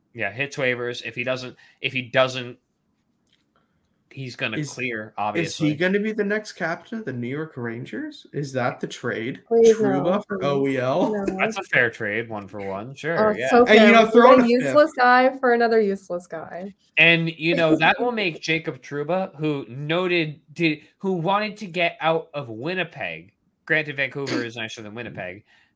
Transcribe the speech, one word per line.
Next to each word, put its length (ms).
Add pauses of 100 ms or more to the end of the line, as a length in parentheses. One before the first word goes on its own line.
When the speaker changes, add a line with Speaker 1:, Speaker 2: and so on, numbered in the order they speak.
(140)
Speaker 1:
Yeah, 200
hits 240
waivers. 480
If 100
he 80
doesn't, 320 (240)
if 140
he 80
doesn't, 560 (1500)
he's 260
gonna 220
Speaker 2:
Is, 160
Speaker 1:
clear, 340
Speaker 2:
is 100
Speaker 1:
obviously. 520
Speaker 2:
he 60
gonna 260
be 100
the 140
next 280
captain 460
of 60
the 80
New 160
York 260
Rangers? 760
Is 180
that 300
the 60
trade? 600
Speaker 3:
Please, 300
Speaker 2:
Trouba 260
Speaker 3:
no, 240
Speaker 2:
for 120
Speaker 3:
please. 60
Speaker 2:
O 220
E 100
L? 360
Speaker 3:
No. 260
Speaker 1:
That's 180
a 60
fair 260
trade, 400
one 200
for 120
one. 340
Sure, 360
Speaker 3:
Oh, 60
Speaker 1:
yeah. 120
Speaker 3:
so 140
Speaker 2:
And, 120
you 40
Speaker 3:
fair. 140
Speaker 2:
know, 120
Speaker 3:
We 60
Speaker 2:
throw 200
Speaker 3:
get 20
Speaker 2:
in 80
Speaker 3:
a 20
Speaker 2:
a 40 (120)
fifth. 60
Speaker 3:
useless 320
guy 420
for 140
another 260
useless 480
guy. 460 (240)
Speaker 1:
And, 400
you 180
know, 220
that 200
Speaker 3:
<laughs> 40
Speaker 1:
will 100
make 300
Jacob 400
Trouba, 560
who 320
noted, 720 (100)
did, 300 (160)
who 160
wanted 440
to 80
get 360
out 320
of 160
Winnipeg. 800 (360)
Granted, 300
Vancouver 480
is 140
nicer 240
than 120
Winnipeg. 520 (300)